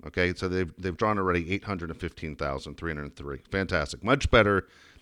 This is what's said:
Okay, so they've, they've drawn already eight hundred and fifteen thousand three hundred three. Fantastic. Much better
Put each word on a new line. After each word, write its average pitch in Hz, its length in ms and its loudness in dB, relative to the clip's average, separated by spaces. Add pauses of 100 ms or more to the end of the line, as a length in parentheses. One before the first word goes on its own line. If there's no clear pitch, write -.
Okay, 90 260 0
so 92 160 -4
they've, 90 300 -2
they've 90 180 -4
drawn 107 220 0
already 87 340 0
eight 98 120 -2
hundred 87 260 -6
and 78 100 -12
fifteen 80 340 -8
thousand 71 440 -6
three 82 160 -4
hundred 73 200 -10
three. 69 260 -10 (100)
Fantastic. 85 520 -2
Much 131 280 2
better 101 380 6 (340)